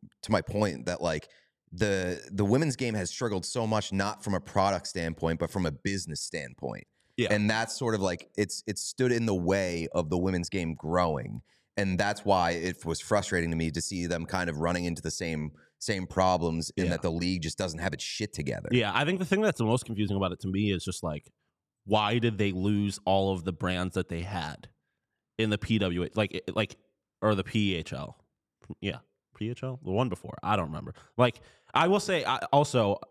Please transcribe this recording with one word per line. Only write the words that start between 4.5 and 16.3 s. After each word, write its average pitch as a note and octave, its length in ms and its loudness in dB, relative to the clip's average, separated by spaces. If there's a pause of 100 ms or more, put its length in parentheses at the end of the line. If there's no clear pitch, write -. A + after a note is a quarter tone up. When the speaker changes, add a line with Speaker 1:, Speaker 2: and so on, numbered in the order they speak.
Speaker 1:
standpoint, E2 520 -2
but E2 120 -2
from F2+ 140 0
a D#2 60 0
business E2 500 -4
standpoint. B1+ 680 -10 (300)
Speaker 2:
Yeah. A#2 140 2
Speaker 1:
And G#2 180 4
that's A2+ 280 0
sort A2+ 160 0
of, G2+ 80 0
like, F2+ 360 -2
it's, - 280 0
it's G2+ 160 -4
stood B2+ 300 0
in A#2 160 2
the G2 80 2
way F2+ 560 2
of D#2+ 180 0
the F2+ 80 2
women's F2+ 320 0
game E2+ 260 -2
growing. D2+ 680 -2 (340)
And F#2 240 0
that's G#2 260 -2
why F2+ 260 4
it E2+ 340 -4
was D#2+ 160 -2
frustrating F#2 500 0
to E2 60 0
me E2 120 0
to E2 120 -2
see F2 260 -4
them E2 180 -2
kind F2+ 240 -2
of D2 100 -4
running F2 260 0
into E2 160 -2
the D#2+ 100 -4
same, D#2 400 -6 (260)
same F#2 300 -4
problems E2+ 680 2